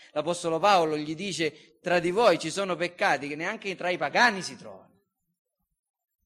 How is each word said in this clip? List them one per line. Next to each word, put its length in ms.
L'apostolo 460
Paolo 400
gli 160
dice: 680
"Tra 180
di 120
voi 280
ci 120
sono 260
peccati 520
che 80
neanche 380
tra 140
i 80
pagani 460
si 140
trovano." 360